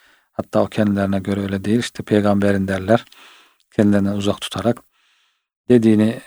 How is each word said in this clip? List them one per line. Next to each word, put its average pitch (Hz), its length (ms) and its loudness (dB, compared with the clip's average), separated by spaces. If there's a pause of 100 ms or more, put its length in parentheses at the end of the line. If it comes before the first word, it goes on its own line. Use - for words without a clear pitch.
(320)
hatta - 300 -4
o 101 60 0
kendilerine 98 520 -2
göre 98 220 -4
öyle 98 220 -6
değil, 107 160 0
işte - 240 -10
peygamberin 101 640 0
derler, 95 380 0 (720)
kendilerinden 101 380 2
uzak 101 280 -4
tutarak 113 360 -4 (920)
dediğini 113 580 4